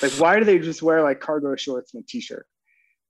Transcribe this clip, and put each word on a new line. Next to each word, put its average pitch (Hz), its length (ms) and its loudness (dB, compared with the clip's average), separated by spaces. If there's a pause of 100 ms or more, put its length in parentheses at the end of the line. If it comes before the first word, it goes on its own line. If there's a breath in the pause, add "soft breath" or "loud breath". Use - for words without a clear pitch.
Like, 135 120 -2
why 165 260 4
do 220 60 4
they 190 160 6
just 160 220 -6
wear, 160 200 4
like, 139 160 0
cargo 143 380 -4
shorts 123 380 -8
and 113 100 -18
a - 20 -20
t-shirt?" - 400 -12 (640)